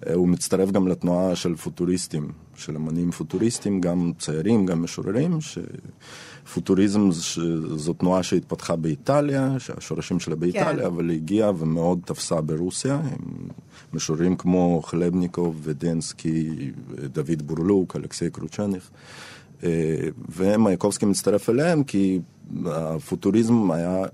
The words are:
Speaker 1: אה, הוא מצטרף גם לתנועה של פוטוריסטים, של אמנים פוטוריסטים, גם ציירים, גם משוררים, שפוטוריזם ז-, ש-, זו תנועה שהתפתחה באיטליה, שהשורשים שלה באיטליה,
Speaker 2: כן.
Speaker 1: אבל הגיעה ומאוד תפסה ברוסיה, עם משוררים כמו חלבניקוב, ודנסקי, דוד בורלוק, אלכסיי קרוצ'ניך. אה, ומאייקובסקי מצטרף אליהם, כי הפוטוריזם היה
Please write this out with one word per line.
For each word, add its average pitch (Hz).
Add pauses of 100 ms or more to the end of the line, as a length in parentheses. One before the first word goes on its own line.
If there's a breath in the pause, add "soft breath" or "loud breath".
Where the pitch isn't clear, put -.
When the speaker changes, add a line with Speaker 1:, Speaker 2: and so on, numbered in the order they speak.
Speaker 1:
אה, 80
הוא 90
מצטרף 92
גם 95
לתנועה 87
של 87
פוטוריסטים, 85 (280)
של 78
אמנים 80
פוטוריסטים, 95
גם 87
ציירים, 92
גם 85
משוררים, 123 (1040 loud breath)
שפוטוריזם 98
ז-, 82
ש-, - (380)
זו 78
תנועה 90
שהתפתחה 85
באיטליה, 135
שהשורשים -
שלה 80
באיטליה, 151
Speaker 2:
כן. 131
Speaker 1:
אבל 85
הגיעה 92
ומאוד 82
תפסה 82
ברוסיה, 85
עם 139 (440 loud breath)
משוררים 82
כמו 90
חלבניקוב, 85
ודנסקי, 80 (420)
דוד 76
בורלוק, 87
אלכסיי -
קרוצ'ניך. 92 (720 loud breath)
אה, 90 (680)
ומאייקובסקי 101
מצטרף 101
אליהם, 147
כי 98 (460)
הפוטוריזם 92
היה 87 (120)